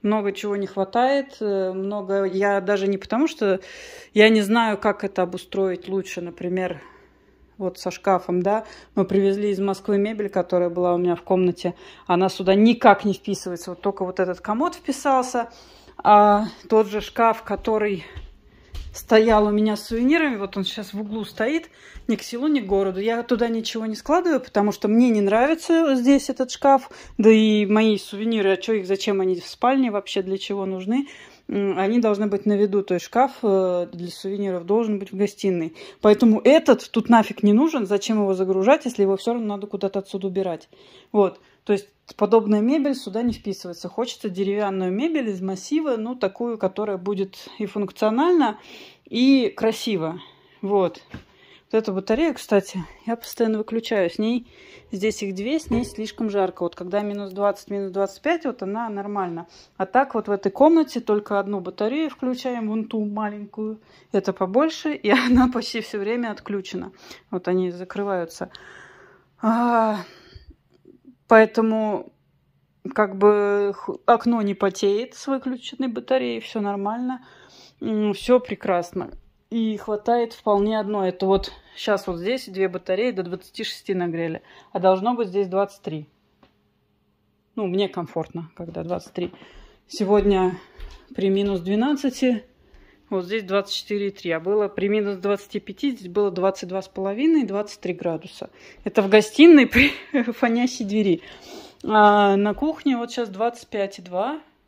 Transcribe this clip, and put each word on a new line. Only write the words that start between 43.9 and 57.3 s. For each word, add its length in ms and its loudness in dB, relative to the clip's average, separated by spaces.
Хочется 400 -6
деревянную 640 -2
мебель 380 -2
из 120 -6
массива, 560 -2
ну, 180 -6
такую, 440 -4
которая 380 -4
будет 600 -6
и 80 -8
функциональна, 960 0
и 500 4
красиво. 640 -2
Вот. 400 0
Вот 60 2
эту 160 -2
батарею, 400 0
кстати, 500 -2
я 100 -4
постоянно 440 -2
выключаю. 500 -2
С 80 -16
ней, 300 -2
здесь 300 -2
их 140 -6
две, 240 -2
с 100 -18
ней 160 0
слишком 460 -6
жарко. 320 -2
Вот 120 -4
когда 260 -4
минус 300 -8